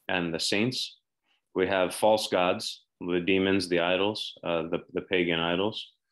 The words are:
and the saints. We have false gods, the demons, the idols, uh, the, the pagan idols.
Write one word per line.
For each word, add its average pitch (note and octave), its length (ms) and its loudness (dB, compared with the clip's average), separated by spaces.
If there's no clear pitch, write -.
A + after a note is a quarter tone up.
and F2 240 -2
the E2 60 -4
saints. - 580 -2
We F#2 120 2
have F#2 260 0
false A2 340 4
gods, F#2+ 560 0
the F2+ 220 0
demons, F#2+ 480 2
the F2 100 2
idols, F#2 540 0
uh, E2+ 200 -2
the, E2+ 160 -4
the F2+ 100 -4
pagan E2+ 380 0
idols. F2+ 540 -2